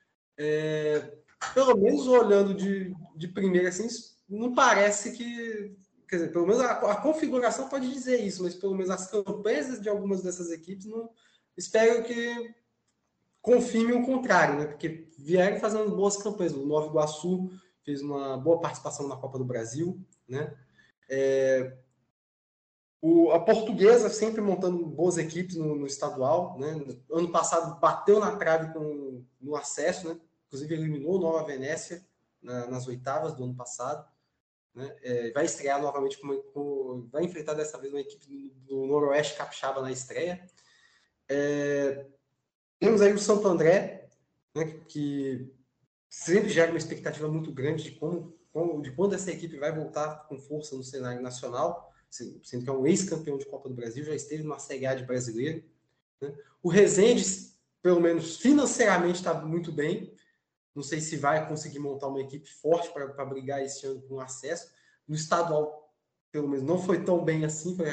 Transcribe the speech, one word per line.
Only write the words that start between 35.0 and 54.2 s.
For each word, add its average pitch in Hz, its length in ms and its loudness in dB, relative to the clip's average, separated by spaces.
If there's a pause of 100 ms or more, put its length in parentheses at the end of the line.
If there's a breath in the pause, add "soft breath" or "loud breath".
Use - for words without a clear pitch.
É, 120 300 -4
vai 147 140 0
estrear 139 340 -2
novamente 139 380 -2
com, 139 180 -6 (160)
com, 131 580 -6
vai 160 140 -2
enfrentar 156 300 -6
dessa 151 240 -6
vez 139 140 -10
uma 143 80 -4
equipe - 260 -14
do, 139 240 -16 (320)
do 131 40 -4
Noroeste 147 500 2
Capixaba 139 440 -6
na 131 100 -6
estreia. 151 560 -8 (840 soft breath)
É, 143 800 0 (720)
temos 202 240 6
aí 202 100 10
o 202 60 0
Santo 202 280 4
André, 170 640 4 (460)
né, 156 100 -2 (240)
que 139 640 -6 (560)
sempre 196 400 2
gera 165 240 4
uma 165 60 0
expectativa 151 500 -6
muito 156 240 -4
grande 139 320 -4
de - 80 -14
como, 160 440 -6 (160)
como, 156 300 -2
de 127 80 -10
quando 190 240 0
essa - 160 -6
equipe 156 280 -10
vai 147 120 -2
voltar 151 560 -6
com 139 120 -12
força 147 360 -10
no 131 80 -10
cenário 123 400 -8
nacional, 127 720 -6 (160)
se-, 107 340 -14
sendo 123 220 -10
que 131 60 -4
é - 20 -2
um 135 140 0
ex-campeão 160 520 0
de 135 60 -10
Copa - 240 -14
do 127 60 -10
Brasil, 120 280 -10
já 151 120 -8
esteve 151 280 -8